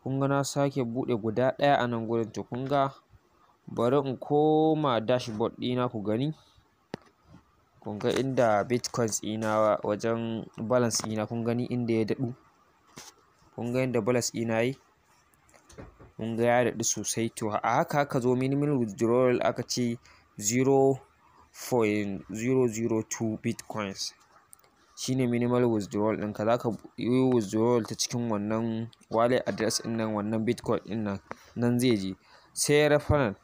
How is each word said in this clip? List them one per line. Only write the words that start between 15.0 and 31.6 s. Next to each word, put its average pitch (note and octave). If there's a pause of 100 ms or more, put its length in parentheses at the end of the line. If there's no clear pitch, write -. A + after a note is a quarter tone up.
Kun A2+
ga A2+
ya A#2+
daɗu A2
sosai. A2+
To -
a G#2
haka C#3+
aka C#3
zo B2
minimal C#3
withdrawal A#2+
aka A#2+
ce A#2+ (400)
zero C3 (680)
point G#2 (120)
zero B2
zero A2
two A2
bitcoins. - (840)
Shi C3
ne C3
minimal A#2+
withdrawal G#2+
ɗinka. G#2
Za A#2
ka B2 (280)
yi A2 (240)
withdrawal A2
ta G#2+
cikin A#2+
wannan A2+ (200)
wallet A#2+
address G#2+
ɗin A#2
nan, A2
wannan G#2+
bitcoin A2
ɗin A2
nan, G2 (360)
nan A#2+